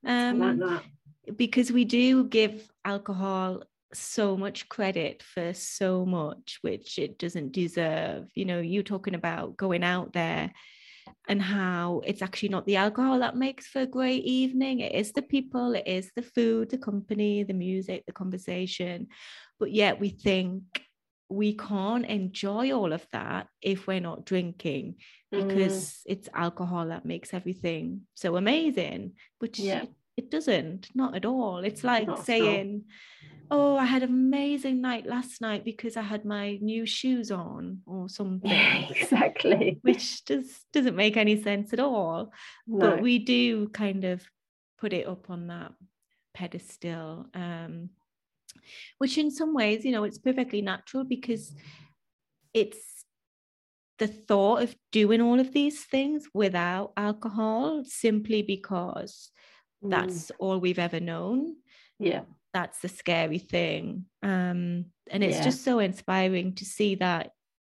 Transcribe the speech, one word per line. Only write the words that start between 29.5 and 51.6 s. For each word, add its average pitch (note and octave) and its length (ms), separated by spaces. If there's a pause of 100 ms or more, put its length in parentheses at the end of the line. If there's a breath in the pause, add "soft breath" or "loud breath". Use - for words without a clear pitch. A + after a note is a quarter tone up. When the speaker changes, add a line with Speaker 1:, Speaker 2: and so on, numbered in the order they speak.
Speaker 1:
Yeah. G3 260
Speaker 2:
it, - 60 (280)
it - 120
doesn't, F#3 640
not B3+ 220
at F#3+ 80
all. A3 340
It's G#3 260
like A#3 220
Speaker 1:
Not - 80
at - 40
all. - 60
Speaker 2:
saying, G#3 600 (640 loud breath)
"Oh, C#4+ 260
I C4+ 100
had B3+ 160
an B3+ 80
amazing C4+ 720
night B3 240
last B3+ 340
night G#3+ 240
because A3+ 320
I A3+ 60
had G#3+ 220
my G3+ 360
new A3 260
shoes A#3+ 440
on," F3+ 560
or F#3 220
something. F#3+ 420
Speaker 1:
<laughs> - 0
Yeah, - 400
exactly. - 920
Speaker 2:
Which - 420
does, C4+ 480
doesn't B3 240
make G#3+ 200
any G#3+ 260
sense G#3 300
at A#3 80
all. G#3 520 (340 loud breath)
Speaker 1:
No. A3+ 120
Speaker 2:
But F3 240
we A#3+ 160
do A#3+ 500
kind G3 360
of F3+ 180 (560)
put G#3 140
it F3+ 140
up F#3 240
on F3 180
that E3+ 240 (600)
pedestal, E3+ 1000
um, E3+ 560 (1080 loud breath)
which C4 200
in D4+ 120
some D#4 240
ways, G#3+ 300
you C4 80
know, G#3+ 120
it's G#3 140
perfectly B3+ 440
natural, G3 420
because B3 500 (960 loud breath)